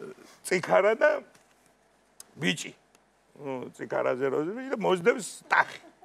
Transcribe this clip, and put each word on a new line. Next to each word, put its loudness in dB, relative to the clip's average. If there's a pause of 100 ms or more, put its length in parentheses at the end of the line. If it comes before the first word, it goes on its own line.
(380)
წიქარა 2
და 2 (1200)
ბიჭი. -4 (640)
ნუ, -10 (160)
წიქარაზე -2
რო 0
ბიჭი -6
და -2
მოსდევს 2 (140)
ტახი. 2 (240)